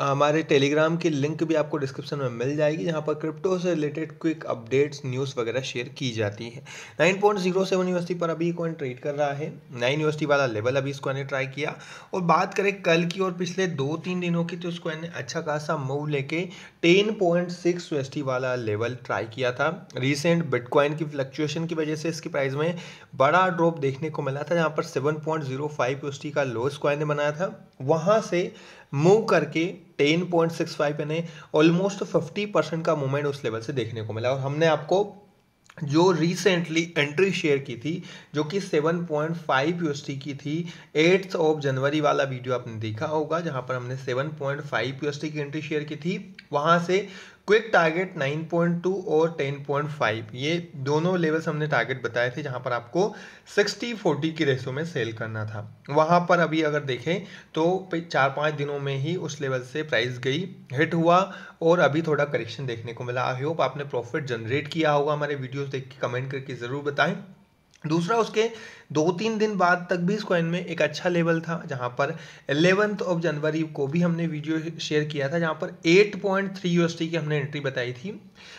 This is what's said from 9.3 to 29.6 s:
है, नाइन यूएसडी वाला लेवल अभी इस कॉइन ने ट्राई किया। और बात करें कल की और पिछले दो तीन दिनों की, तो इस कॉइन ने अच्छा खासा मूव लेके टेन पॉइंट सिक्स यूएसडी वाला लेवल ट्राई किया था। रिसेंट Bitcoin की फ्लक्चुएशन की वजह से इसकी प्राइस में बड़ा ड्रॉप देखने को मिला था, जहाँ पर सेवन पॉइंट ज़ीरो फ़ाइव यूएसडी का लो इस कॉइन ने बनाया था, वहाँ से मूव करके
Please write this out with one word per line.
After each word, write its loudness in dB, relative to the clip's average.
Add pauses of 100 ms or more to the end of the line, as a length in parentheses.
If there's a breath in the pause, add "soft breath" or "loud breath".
है, -6 (200)
नाइन 2
यूएसडी 0
वाला 4
लेवल 0
अभी 0
इस -8
कॉइन -2
ने -4
ट्राई -4
किया। -6 (380 loud breath)
और -2
बात 2
करें 0
कल 4
की -4
और 0
पिछले -2
दो -2
तीन -4
दिनों 0
की, -6
तो -8
इस -6
कॉइन -6
ने -8
अच्छा -6
खासा -2
मूव -4
लेके -2 (340 loud breath)
टेन 6
पॉइंट 2
सिक्स -2
यूएसडी -2
वाला 0
लेवल -2
ट्राई -4
किया -2
था। -2
रिसेंट 2
Bitcoin 2
की -4
फ्लक्चुएशन -4
की -6
वजह -2
से -4
इसकी -6
प्राइस 0
में 0 (380 loud breath)
बड़ा 4
ड्रॉप 2
देखने -2
को -4
मिला -4
था, -2
जहाँ 4
पर 0
सेवन 0
पॉइंट -2
ज़ीरो -4
फ़ाइव 0
यूएसडी -8
का 0
लो -2
इस -4
कॉइन 0
ने -2
बनाया 0
था, -6 (140)
वहाँ 4
से -2 (400 loud breath)
मूव 6
करके 2 (320)